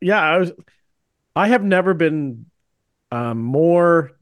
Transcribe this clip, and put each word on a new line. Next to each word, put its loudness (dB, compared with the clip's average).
yeah, 0
I 2
was, -2
I 2
have 2
never 2
been, -4
um, -6
more 2